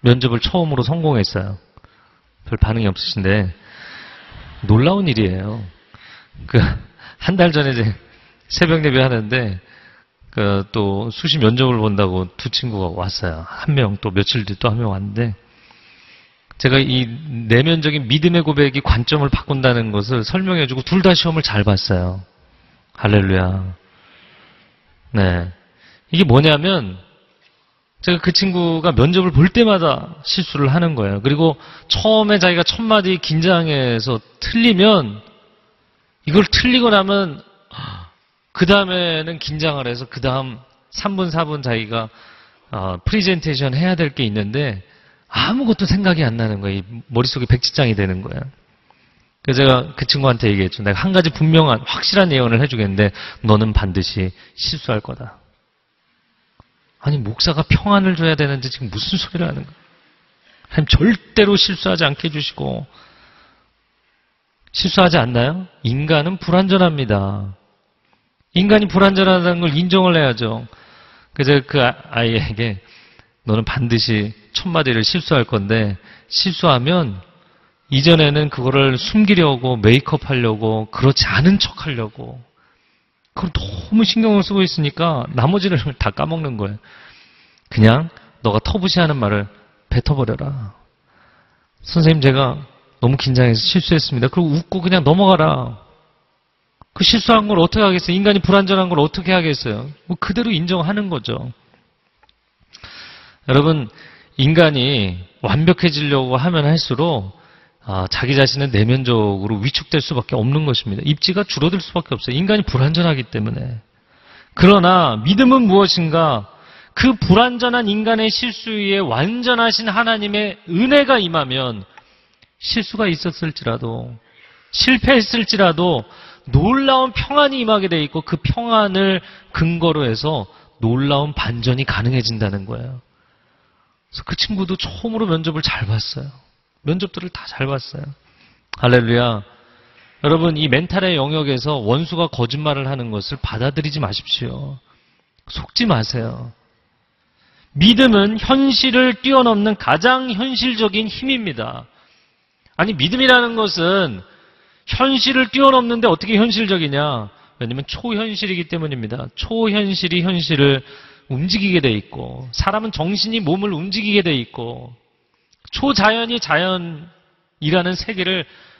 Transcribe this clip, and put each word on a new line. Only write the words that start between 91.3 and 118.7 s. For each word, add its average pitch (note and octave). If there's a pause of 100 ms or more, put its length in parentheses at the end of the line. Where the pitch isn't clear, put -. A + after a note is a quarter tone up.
"선생님, D#3+
제가 C3+ (340)
너무 B2+
긴장해서 B2
실수했습니다." C#3+
그리고 E3
웃고 E3
그냥 F3+
넘어가라. D#3 (1120)
그 -
실수한 A3
걸 G#3
어떻게 G#3+
하겠어요? F3+
인간이 G3+
불완전한 F#3+
걸 E3+
어떻게 D#3+
하겠어요? C#3 (160)
뭐 E3+
그대로 A3
인정하는 F#3
거죠. B2 (2000)
여러분, C#3+ (480)
인간이 C3+ (240)
완벽해지려고 C#3+
하면 D#3
할수록, C#3+ (520)
아, F#2+
자기 C3
자신은 C3+
내면적으로 A2
위축될 C3+
수밖에 B2+
없는 C3+
것입니다. A2+
입지가 F3
줄어들 E3+
수밖에 -
없어요. B2
인간이 G3
불완전하기 D3
때문에. A#2 (720)
그러나 F3+
믿음은 B3
무엇인가? E3 (440)
그 B3+
불완전한 A#3
인간의 A3
실수 A3+
위에 G3+